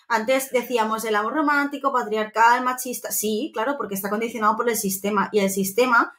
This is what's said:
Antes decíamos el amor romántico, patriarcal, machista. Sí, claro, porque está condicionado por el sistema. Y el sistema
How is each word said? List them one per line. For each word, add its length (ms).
Antes 440
decíamos 540
el 100
amor 180
romántico, 580
patriarcal, 720
machista. 480
Sí, 420
claro, 240
porque 180
está 140
condicionado 460
por 140
el 80
sistema. 540
Y 80
el 100
sistema 680